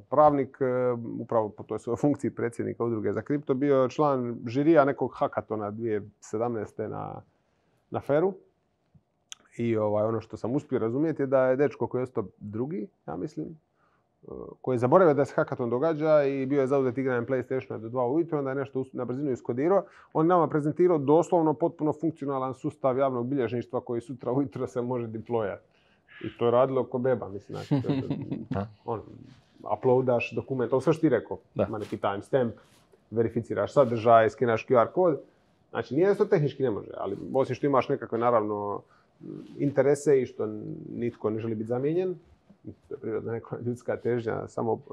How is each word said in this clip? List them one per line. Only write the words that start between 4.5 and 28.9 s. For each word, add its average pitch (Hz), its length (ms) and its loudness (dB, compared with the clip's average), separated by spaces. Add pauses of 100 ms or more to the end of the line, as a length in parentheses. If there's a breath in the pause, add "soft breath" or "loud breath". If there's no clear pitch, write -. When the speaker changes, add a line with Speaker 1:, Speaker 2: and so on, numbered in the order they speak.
Speaker 1:
nekog 135 300 -2
hakatona 107 560 -4
dvije 110 300 -4 (200)
sedamnaeste 110 680 -6
na, 104 340 -10 (680)
na 113 80 -4
Feru. 165 340 0 (1200)
I, 117 200 0
ovaj, 107 260 2
ono 113 180 0
što - 160 -16
sam 117 180 -4
uspio 147 240 -2
razumjeti 135 420 -2
je 139 60 -2
da 131 180 4
je 127 100 4
dečko 127 320 0
koji 127 120 -4
je 127 40 -2
ostao 117 200 -6 (160)
drugi, 139 480 -8 (200)
ja 156 80 -8
mislim, 160 300 -8
e, - 840 -20 (340)
koji 131 140 -2
je 117 40 0
zaboravio 151 340 6
da 135 120 4
se - 100 -14
hakaton 135 340 -2
događa 151 540 2
i 139 220 0
bio 139 160 2
je 131 60 2
zauzet 131 300 2
igranjem 127 280 0
PlayStationa 127 520 -4
do 110 120 -10
dva 123 180 -2
ujutro, 160 320 -2
onda 135 120 -2
je 135 40 -6
nešto 135 240 -4
us-, 131 140 -8
na 127 120 -6
brzinu 131 260 -4
iskodirao. 143 520 0 (300 loud breath)
On 156 120 2
je 170 40 4
nama 170 180 4
prezentirao 156 500 2
doslovno 156 560 4
potpuno 156 400 -2
funkcionalan 139 600 -4
sustav 135 440 -2
javnog 131 300 0
bilježništva 120 540 -2
koji 117 200 -6
sutra 120 300 -8
ujutro 131 360 -2
se 123 140 -4
može 120 260 -4
diplojat. 110 520 -4 (640 soft breath)
I 110 160 -12
to 120 60 2
je 117 60 6
radilo 127 320 4
ko 127 140 -6
beba, 120 320 0
mislim, 101 280 -12
znači, 123 260 0
to 143 100 -2
je, 135 80 -2
Speaker 2:
<laughs> - 480 -8
Da. 98 180 -4 (180)
Speaker 1:
on, 113 160 -6 (720)